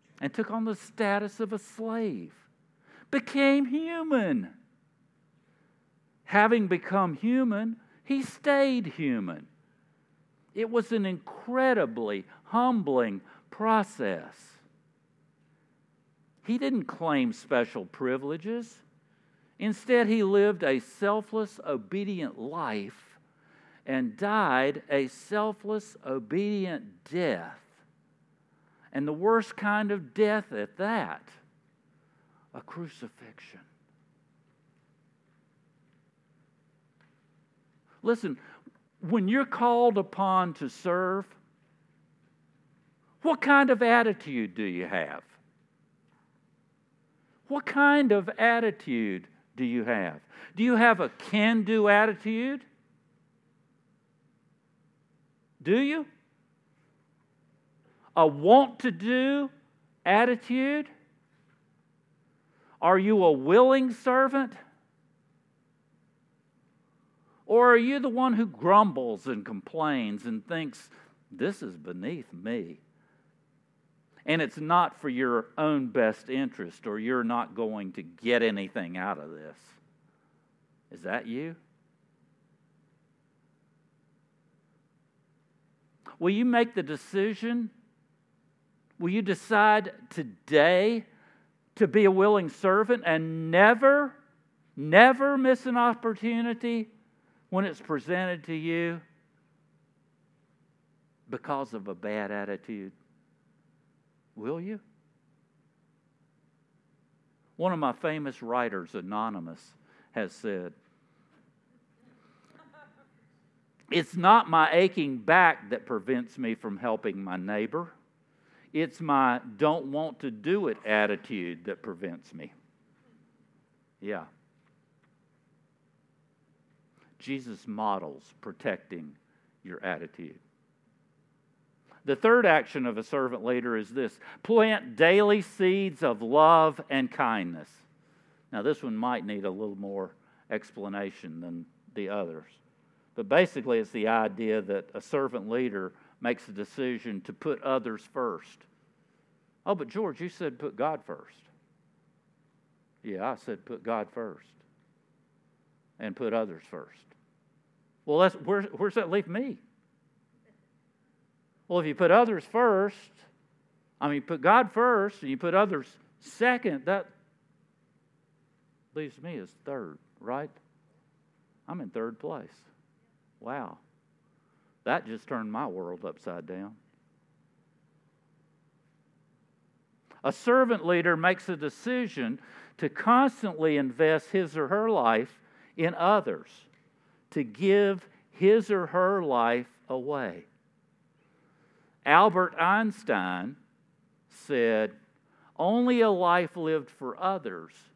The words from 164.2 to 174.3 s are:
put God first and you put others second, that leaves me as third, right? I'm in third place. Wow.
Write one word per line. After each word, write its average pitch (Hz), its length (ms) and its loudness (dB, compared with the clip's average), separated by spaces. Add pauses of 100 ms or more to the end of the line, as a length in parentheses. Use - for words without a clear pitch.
put 151 200 -8
God 208 300 6
first 214 520 0
and 135 80 -6
you 131 60 -4
put 170 180 -2
others 185 320 2 (320)
second, 226 680 -2
that 190 240 -2 (1800)
leaves 151 260 -10
me 160 180 -12
as 95 120 -14 (140)
third, 110 340 -10 (220)
right? 135 320 -8 (1160)
I'm 175 140 -10
in 104 80 -12
third 113 300 -8
place. 147 360 -12 (840)
Wow. 117 400 -12 (1040)